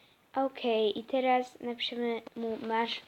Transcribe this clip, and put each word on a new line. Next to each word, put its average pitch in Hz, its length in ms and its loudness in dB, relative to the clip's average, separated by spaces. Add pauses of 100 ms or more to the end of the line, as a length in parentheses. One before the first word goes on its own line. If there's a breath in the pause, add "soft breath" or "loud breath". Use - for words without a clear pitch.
(360 soft breath)
Okej, 233 640 2
i 233 40 -6
teraz 254 560 2
napiszemy 240 640 -2 (140)
mu, 226 220 -4 (100)
„Masz 226 400 0